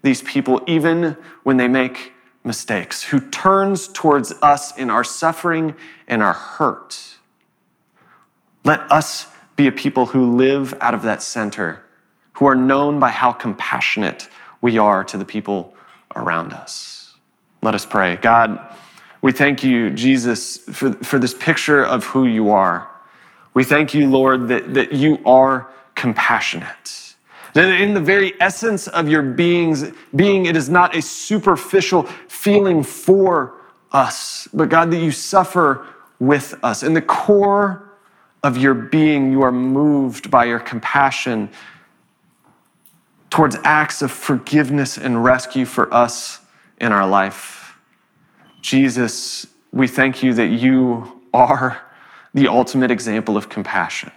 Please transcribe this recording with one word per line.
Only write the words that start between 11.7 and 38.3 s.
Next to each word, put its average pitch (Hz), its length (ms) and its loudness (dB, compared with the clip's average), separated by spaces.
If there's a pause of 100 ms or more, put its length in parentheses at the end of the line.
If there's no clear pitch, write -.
who - 120 0
are 135 100 6
known 139 440 0
by 135 100 2
how 123 240 -2
compassionate - 960 -6 (320)
we 117 160 2
are 104 280 2
to - 120 -12
the 98 80 -8
people 101 480 -6 (420)
around 82 380 -4
us. - 600 -18 (460)
Let 110 140 0
us 101 100 -6
pray. 131 320 0
God, 117 440 2 (600)
we 131 120 2
thank 143 280 0
you, 120 280 2
Jesus, 120 680 -2
for, - 360 -4
for - 260 -4
this 120 140 -2
picture 147 500 0
of 120 220 -2
who 131 220 0
you 110 240 2
are. 92 380 0 (680)
We 127 100 4
thank 147 280 0
you, 147 140 4
Lord, 131 420 4
that, 123 260 -2
that 135 180 0
you 147 320 2
are 131 440 4 (260)
compassionate. - 1000 -4 (600)
That 180 280 4
in 202 140 0
the 190 60 0
very 190 380 0
essence 196 480 -2
of 165 220 -2
your 156 140 2
being's, 165 640 0 (300)
being, 190 300 4
it 170 100 0
is 143 140 0
not 180 260 2
a 160 60 -2
superficial 190 1000 0 (240)
feeling 196 560 2
for 180 760 0 (320)
us, - 640 -2
but 156 160 0
God, 165 220 4
that 170 60 0
you 165 120 0
suffer 170 760 0 (320)
with 135 420 0
us. 117 220 -2
In 160 100 2
the 160 80 2
core 202 960 0 (460)